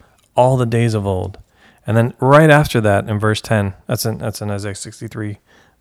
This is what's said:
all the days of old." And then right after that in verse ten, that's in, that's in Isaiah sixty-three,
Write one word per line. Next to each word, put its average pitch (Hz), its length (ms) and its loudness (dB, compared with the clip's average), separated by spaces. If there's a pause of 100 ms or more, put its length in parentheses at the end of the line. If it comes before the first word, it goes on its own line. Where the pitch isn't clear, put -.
(340)
all 127 220 4
the 127 100 0
days 117 280 0
of 104 120 -2
old." 95 320 -4 (480)
And 113 100 0
then 117 220 0
right 147 320 6
after 143 300 2
that 104 280 0
in 104 120 -2
verse 107 200 0
ten, 101 340 -2 (120)
that's - 200 -6
in, 113 120 -6
that's 107 220 -8
in 104 100 -6
Isaiah 101 240 -8
sixty-three, 107 640 -12 (420)